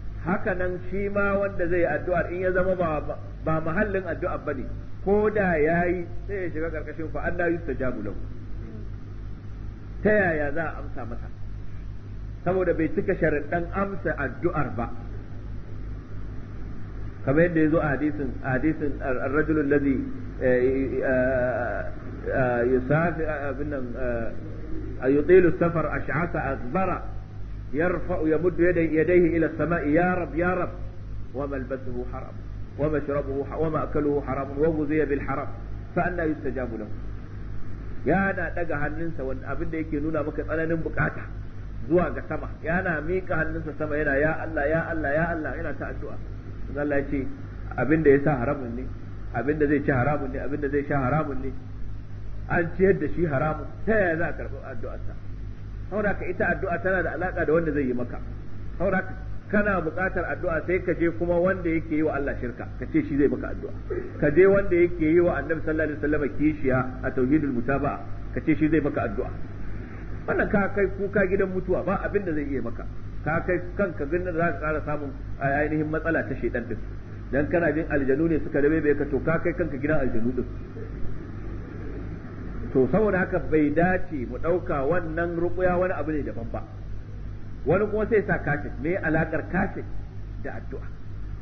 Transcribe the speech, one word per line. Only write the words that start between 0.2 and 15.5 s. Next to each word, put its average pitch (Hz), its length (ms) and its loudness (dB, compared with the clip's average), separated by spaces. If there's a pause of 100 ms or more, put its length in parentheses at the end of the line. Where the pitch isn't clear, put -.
Haka 185 300 0
nan 180 340 -2
shi 202 200 -2
ma 196 280 2
wanda 196 320 0
zai 175 120 4
yi 170 40 6
addu'ar 160 480 0
in 180 80 -4
ya 185 120 2
zama 185 220 2
ba, 160 300 0
ba, - 140 -4 (260)
ba 156 160 2
mahallin 190 460 0
addu'ar 156 380 -4
bane, 135 200 -4 (400)
ko 208 240 4
da 196 280 4
ya 165 280 4
yi 175 220 0 (200)
sai 196 80 -4 (100)
ya 165 60 -2
shiga 160 200 -2
ƙarƙashin 151 420 -6
fa 143 80 -2
anna 170 280 0
yustajabu 127 540 0
lahu. 101 140 -4 (1900)
Ta 208 80 4
yaya 160 440 2
za 165 80 0
a 143 180 -4
amsa 127 240 -6
masa? 107 240 -8 (1160)
Saboda 180 300 2
bai 156 200 2
cika 196 240 0
sharaɗin 165 560 0
amsa 196 420 -2
addu'ar 135 600 -2
ba. 117 100 -2 (2500)